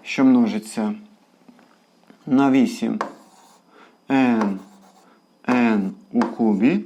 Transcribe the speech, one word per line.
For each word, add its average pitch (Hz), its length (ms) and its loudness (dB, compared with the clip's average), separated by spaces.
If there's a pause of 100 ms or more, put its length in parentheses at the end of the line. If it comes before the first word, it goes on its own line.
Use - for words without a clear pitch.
що - 240 -2
множиться 107 680 0 (1300)
на 139 260 2
вісім 113 480 0 (1080)
ем 113 500 0 (880)
ен 113 460 0 (180)
у 117 100 0
кубі 113 640 0